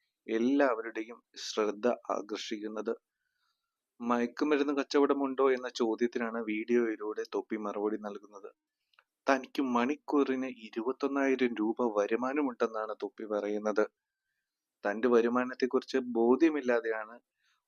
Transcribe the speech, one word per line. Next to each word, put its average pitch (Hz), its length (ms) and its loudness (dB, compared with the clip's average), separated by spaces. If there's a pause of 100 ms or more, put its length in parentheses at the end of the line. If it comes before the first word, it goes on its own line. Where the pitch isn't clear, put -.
(260)
എല്ലാവരുടെയും 113 920 0 (180)
ശ്രദ്ധ 107 480 -2 (240)
ആകർഷിക്കുന്നത്. 107 840 -6 (1080)
മയക്കുമരുന്ന് 139 720 0
കച്ചവടമുണ്ടോ 139 800 2
എന്ന 127 160 -4
ചോദ്യത്തിനാണ് 117 680 -2
വീഡിയോയിലൂടെ 110 840 -2
തൊപ്പി 104 320 -4
മറുപടി 104 440 -4
നൽകുന്നത്. 101 500 -14 (760)
തനിക്ക് 135 360 0
മണിക്കൂറിന് 131 840 0 (100)
ഇരുപത്തൊന്നായിരം 131 960 0
രൂപ 107 220 0 (160)
വരുമാനമുണ്ടെന്നാണ് 113 1000 0
തൊപ്പി 104 300 -8
പറയുന്നത്. 104 580 0 (1040)
തന്റെ 107 240 0
വരുമാനത്തെക്കുറിച്ച് 123 1000 2
ബോധ്യമില്ലാതെയാണ് 120 1080 2 (520)